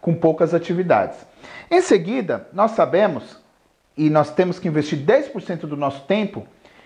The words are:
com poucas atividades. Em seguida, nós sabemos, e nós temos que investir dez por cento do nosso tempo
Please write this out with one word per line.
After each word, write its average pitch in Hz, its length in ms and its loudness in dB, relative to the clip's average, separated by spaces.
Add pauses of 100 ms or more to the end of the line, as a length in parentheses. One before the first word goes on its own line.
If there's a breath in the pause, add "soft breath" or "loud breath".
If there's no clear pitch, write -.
com 170 120 0
poucas 160 400 2
atividades. 170 720 0 (460 loud breath)
Em 349 100 4
seguida, 190 720 0
nós 214 200 0
sabemos, 165 680 0 (580)
e 151 120 2
nós 151 220 2
temos 185 280 0
que - 80 -6
investir 151 320 -2
dez 226 300 2
por 196 140 -10
cento 170 240 -8
do 147 100 -10
nosso 143 300 -6
tempo 196 400 -4 (400 soft breath)